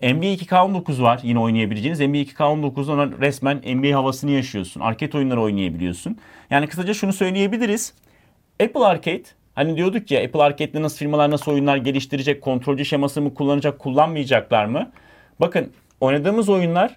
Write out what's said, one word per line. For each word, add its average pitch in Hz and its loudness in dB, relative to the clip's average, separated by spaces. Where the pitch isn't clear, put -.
N 131 2
B 190 0
A 202 2
iki 180 -4
K 185 4
on 196 0
dokuz 156 -2
var 120 4
yine 117 0
oynayabileceğiniz. 113 0
N 139 2
B 147 0
A - 0
iki 143 -6
K 147 2
on 151 0
dokuz'da 139 -4
ona 143 2
resmen 135 -2
N 127 0
B 143 4
A 139 4
havasını 135 -2
yaşıyorsun. 120 -2
Arcade 113 -4
oyunları 127 0
oynayabiliyorsun. 92 -2
Yani 143 2
kısaca 180 -4
şunu 196 -2
söyleyebiliriz. 196 -2
Apple 247 0
Arcade, 175 0
hani 156 0
diyorduk 190 -2
ya, 143 2
Apple 147 0
Arcade'de 147 0
nasıl 151 -6
firmalar 147 2
nasıl 147 -2
oyunlar 139 2
geliştirecek, 135 -2
kontrolcü 139 -2
şeması 143 -2
mı 143 -2
kullanacak, 143 0
kullanmayacaklar 135 2
mı? 147 -4
Bakın, 175 0
oynadığımız 165 2
oyunlar 185 2